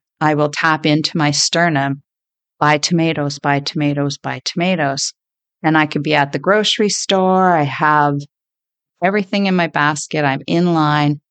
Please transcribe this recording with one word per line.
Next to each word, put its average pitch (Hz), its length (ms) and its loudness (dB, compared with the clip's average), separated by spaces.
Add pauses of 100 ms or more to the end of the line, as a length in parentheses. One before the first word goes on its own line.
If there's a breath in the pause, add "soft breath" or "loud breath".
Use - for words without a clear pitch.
(220)
I 156 140 2
will 147 140 0
tap 156 360 -2
into 156 320 0
my 147 140 0
sternum, 143 720 -2 (560)
"Buy 151 180 2
tomatoes, 160 640 -2
buy 143 220 0
tomatoes, 143 560 -2
buy 131 280 -10
tomatoes." 165 640 -2 (520)
And 160 140 2
I 151 100 2
could 151 160 -4
be 151 100 -2
at 143 200 0
the 147 60 -4
grocery 208 500 0
store. 185 680 2
I 151 60 2
have 147 520 2 (880)
everything 202 440 0
in 185 80 2
my 170 120 2
basket. 151 560 -2
I'm 139 220 -2
in 170 280 0
line. 147 460 2 (100)